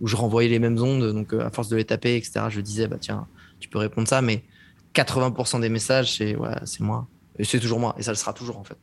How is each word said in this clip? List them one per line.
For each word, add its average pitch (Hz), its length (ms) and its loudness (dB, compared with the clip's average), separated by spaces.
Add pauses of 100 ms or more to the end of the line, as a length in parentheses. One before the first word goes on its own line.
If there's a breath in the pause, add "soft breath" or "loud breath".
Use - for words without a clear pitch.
où 117 60 0
je 107 80 2
renvoyais 117 340 4
les 117 100 4
mêmes 117 200 2
ondes. 123 340 2
Donc, 107 200 -4
euh, 117 120 0
à 117 40 -2
force 113 200 -6
de 113 80 2
les 110 80 2
taper, 120 320 0
et 113 40 -2
cetera, 107 280 -2
je 104 100 -4
disais, « 104 300 -2
Bah, - 100 -6
tiens, 104 280 -6 (320 loud breath)
tu - 100 -16
peux 107 100 -4
répondre 107 280 0
ça, » 131 160 4
mais 110 200 0 (500 soft breath)
quatre-vingts 127 380 2
pour 120 160 -2
cent 127 120 0
des 113 100 0
messages, 123 480 2
c'est, 107 180 0
ouais, 113 140 -4 (160)
c'est - 160 -8
moi. 110 260 -2 (300)
Et 107 80 0
c'est 123 140 2
toujours 113 200 0
moi. 120 180 0
Et 107 60 -6
ça 113 80 -2
le 104 60 -2
sera - 160 -4
toujours, 120 240 -10
en 98 60 -14
fait. - 200 -18